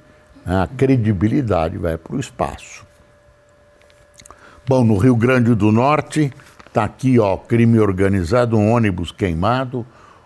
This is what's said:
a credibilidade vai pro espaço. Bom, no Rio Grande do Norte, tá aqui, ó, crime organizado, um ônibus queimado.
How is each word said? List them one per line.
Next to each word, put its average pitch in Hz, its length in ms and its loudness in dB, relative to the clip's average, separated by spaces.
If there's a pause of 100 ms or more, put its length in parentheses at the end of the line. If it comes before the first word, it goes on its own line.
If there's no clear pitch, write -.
(460)
a 92 220 -2
credibilidade 107 1080 0
vai 87 200 -4
pro - 220 -10
espaço. - 680 -10 (1800)
Bom, 131 160 2
no 110 140 2
Rio 123 180 4
Grande 120 380 2
do 107 180 2
Norte, 143 600 0 (400)
tá 110 120 -2
aqui, 127 340 0
ó, 98 180 2
crime 117 440 2
organizado, 98 760 0
um 107 140 2
ônibus 101 400 -2
queimado. 117 760 -4 (420)